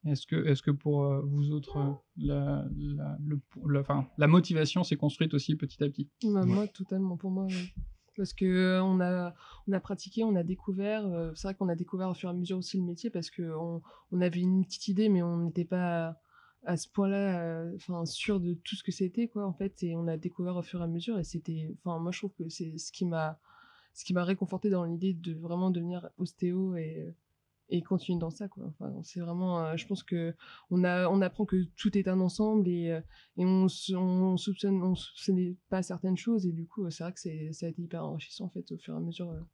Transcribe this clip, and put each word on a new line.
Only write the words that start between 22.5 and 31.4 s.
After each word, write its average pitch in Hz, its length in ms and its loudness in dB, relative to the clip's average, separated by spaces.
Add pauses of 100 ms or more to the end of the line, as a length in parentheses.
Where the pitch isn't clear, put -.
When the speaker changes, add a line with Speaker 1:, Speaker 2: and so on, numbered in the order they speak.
Speaker 2:
ce - 120 -10
qui - 140 -4
m'a, 160 340 -2 (540)
ce - 120 -18
qui 180 100 -2
m'a 175 100 2
réconforté 190 460 0
dans 180 140 2
l'idée 170 300 0
de 170 200 -6
vraiment 170 360 0
devenir 175 380 -2 (100)
ostéo 180 580 -2
et, 160 380 -6 (560)
et 175 120 2
continuer 180 360 0
dans 165 120 -2
ça, 196 180 -10
quoi. - 200 -12
Enfin, 147 240 -8 (100)
c'est 175 180 -10
vraiment, 175 440 0
euh, 160 120 -2
je 165 100 -6
pense 196 160 -4
que 165 320 -2 (360)
on 180 140 4
a, 180 240 4
on 196 140 6
apprend 185 220 0